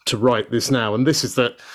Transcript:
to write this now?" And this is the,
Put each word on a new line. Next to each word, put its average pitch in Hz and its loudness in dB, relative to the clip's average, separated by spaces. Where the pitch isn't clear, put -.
to - -4
write 110 2
this 117 -2
now?" 113 0
And 120 2
this 143 0
is 117 -6
the, 120 0